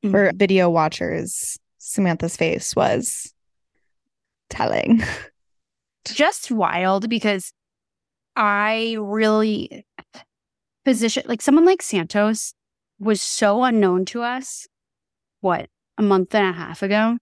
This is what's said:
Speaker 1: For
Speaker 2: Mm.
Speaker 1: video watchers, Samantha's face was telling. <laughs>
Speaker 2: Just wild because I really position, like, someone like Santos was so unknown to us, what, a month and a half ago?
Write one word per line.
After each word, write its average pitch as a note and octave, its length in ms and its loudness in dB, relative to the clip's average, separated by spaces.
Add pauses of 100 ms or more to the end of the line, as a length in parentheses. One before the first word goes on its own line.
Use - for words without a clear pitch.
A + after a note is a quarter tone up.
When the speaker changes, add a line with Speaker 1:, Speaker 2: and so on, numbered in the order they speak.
Speaker 1:
For G3 280 4
Speaker 2:
Mm. F3+ 80 -6
Speaker 1:
video F#3 300 4
watchers, D#3+ 880 -2 (200)
Samantha's F3 600 -2
face - 380 -2
was - 580 -2 (1160)
telling. - 540 0 (540)
<laughs> - 480 -20
Speaker 2:
Just - 460 -2
wild G3 580 0
because G#3+ 420 -2 (840)
I A3 640 0
really G#3+ 840 0 (1000)
position, A3+ 420 0
like, A3+ 140 -4
someone D4+ 240 6
like F#4 160 4
Santos G#3 720 -2 (460)
was G#3 220 0
so G#3+ 420 0
unknown G3 420 2
to A#3+ 180 -8
us, B3+ 420 -8 (760)
what, F3 260 0 (300)
a - 40 0
month G3 320 2
and G#3 140 2
a F3+ 60 -2
half E3 280 -12
ago? G#3+ 400 0